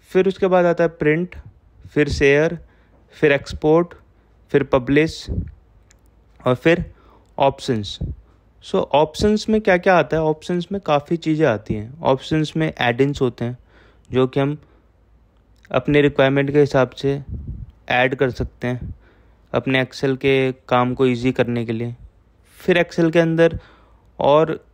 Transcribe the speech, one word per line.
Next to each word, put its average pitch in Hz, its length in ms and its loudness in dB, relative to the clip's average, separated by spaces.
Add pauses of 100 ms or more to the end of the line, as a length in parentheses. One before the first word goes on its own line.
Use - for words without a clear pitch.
फिर 185 280 0
उसके 190 180 -2
बाद 180 180 2
आता 170 200 2
है 165 40 0
प्रिंट, 165 480 -2 (540)
फिर 147 180 0
शेयर, 147 500 2 (640)
फिर 151 120 4
एक्सपोर्ट, 160 640 0 (560)
फिर 139 120 2
पब्लिश 139 640 0 (1200)
और 127 80 2
फिर 165 400 0 (440)
ऑप्शंस। 131 600 -2 (640)
So - 100 -14
ऑप्शंस 190 760 0
में 220 120 0
क्या-क्या 185 380 2
आता 151 180 0
है? 160 60 0
ऑप्शंस 165 500 -4
में 196 80 -8
काफ़ी 151 360 -2
चीज़ें 160 300 0
आती 110 280 -2
हैं। 113 260 -12
ऑप्शंस 156 560 -2
में 156 240 -2
एड-इन्स 135 400 0
होते 123 240 -4
हैं, 120 140 -8 (540)
जो 127 140 2
कि 131 140 -4
हम 147 180 -2 (1120)
अपने 143 300 2
रिक्वायरमेंट 139 520 2
के 147 80 4
हिसाब 135 300 2
से 139 320 -4 (680)
ऐड 127 260 0
कर 127 160 0
सकते - 360 -8
हैं 123 280 -6 (580)
अपने 131 320 0
Excel 135 320 -4
के 135 360 0
काम 123 420 -2
को 131 120 2
ईजी 127 260 0
करने 120 320 -2
के 113 80 -8
लिए। 120 240 -6 (480)
फिर - 380 -2
Excel 165 300 0
के 170 60 4
अंदर 165 420 2 (580)
और 156 560 2